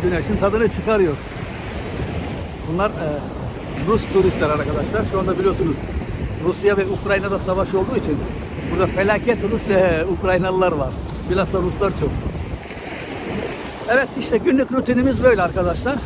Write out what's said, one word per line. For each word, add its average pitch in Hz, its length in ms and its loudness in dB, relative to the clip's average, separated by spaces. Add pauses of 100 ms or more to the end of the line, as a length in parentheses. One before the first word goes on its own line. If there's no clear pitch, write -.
Güneşin 180 340 0
tadını 202 320 4
çıkarıyor. 196 440 2 (1600)
Bunlar, 190 180 2
e, 165 180 -4 (800)
Rus - 260 2
turistler 185 360 4
arkadaşlar. 151 600 0
Şu 196 80 0
anda 180 200 0
biliyorsunuz 170 360 2 (720)
Rusya 196 320 2
ve 196 80 2
Ukrayna'da 196 540 0
savaş 185 340 0
olduğu 196 240 0
için 151 200 0 (540)
burada 180 160 2
felaket 202 560 2
Rus 208 260 -2
ve 180 360 4
Ukraynalılar 185 680 2
var. 139 180 -2 (400)
Bilhassa 185 280 2
Ruslar 185 420 0
çok. - 100 0 (1800)
Evet, 254 200 4 (100)
işte 233 180 0
günlük 262 340 2
rutinimiz 247 520 2
böyle 233 180 8
arkadaşlar. 180 540 0 (100)